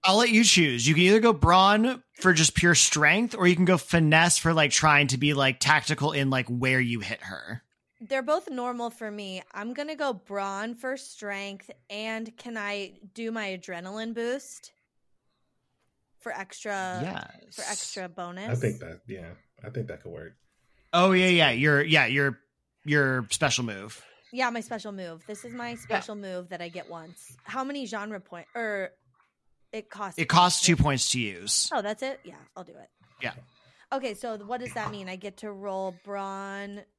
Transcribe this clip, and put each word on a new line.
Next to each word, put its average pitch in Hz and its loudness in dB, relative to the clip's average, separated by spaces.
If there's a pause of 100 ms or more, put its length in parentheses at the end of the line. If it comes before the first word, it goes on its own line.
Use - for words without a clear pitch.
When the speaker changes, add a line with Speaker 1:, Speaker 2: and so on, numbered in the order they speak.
Speaker 1:
I'll 190 6
let 240 4
you 226 6
choose. 135 4
You 156 6
can 165 6
either 208 8
go 220 6
brawn 196 4 (120)
for 185 4
just 156 4
pure 170 6
strength, 165 4
or 190 2
you 180 6
can 180 4
go 180 6
finesse 160 4
for, 165 2
like, 156 4
trying 147 4
to 131 0
be, 147 2
like, 135 2
tactical 151 2
in, 139 0
like, 127 0
where 131 0
you 120 -2
hit 98 -8
her. 92 -12 (380)
Speaker 2:
They're 262 -4
both 302 -2
normal 247 -6
for 226 -12
me. 196 -10 (100)
I'm 220 -10
gonna 294 -8
go 285 -2
brawn 196 -8
for 262 -8
strength, 196 -12 (200)
and 220 -8
can 233 -12
I 202 -8 (200)
do 226 -8
my 202 -6
adrenaline 196 -10
boost 240 -8 (1500)
for 226 -12
extra, 190 -8 (520)
for - -14
Speaker 1:
Yes. - -8
Speaker 2:
extra 202 -8
Speaker 3:
I 180 -10
Speaker 2:
bonus? 175 -8
Speaker 3:
think 117 -4
that, 85 -16
yeah, 90 -14 (340)
I 107 -14
think 113 -8
that - -14
could 87 -16
work. 82 -18 (560)
Speaker 1:
Oh, 180 6
yeah, 185 6
Speaker 3:
That's 180 6
Speaker 1:
yeah. 156 6
Speaker 3:
cool. 117 0
Speaker 1:
Your, 147 4
yeah, 151 4
your, 135 0 (460)
your 135 0
special 127 0
move. 107 -12 (280)
Speaker 2:
Yeah, 247 -2
my 233 -6
special 220 -10
move. 170 -12
This 208 -14
is 240 -14
my 240 -10
Speaker 4:
Yeah. 240 -12
Speaker 2:
special 220 -6
move 185 -10
that 175 -10
I 170 -10
get 170 -14
once. 170 -18
How 262 -8
many 277 -8
genre 208 -10
point, 170 -18
or 208 -6 (840)
it 220 -12
costs 190 -12
Speaker 1:
It 165 -2
costs 175 4
two 170 4
Speaker 2:
points? - 2
Speaker 1:
points 139 0
to 127 -2
use. 101 -4
Speaker 2:
Oh, 269 -2
that's 208 -8
it? 262 -10
Yeah, 175 -18 (220)
I'll 185 -16
do 175 -20
it. - -20 (320)
Speaker 1:
Yeah. 120 -8 (580)
Speaker 2:
Okay, 262 -4
so 226 -8
what 220 -8
does 240 -12
that 214 -6
mean? 196 -12
I 185 -10
get 190 -14
to 214 -12
roll 190 -8 (100)
brawn. 196 -10 (160)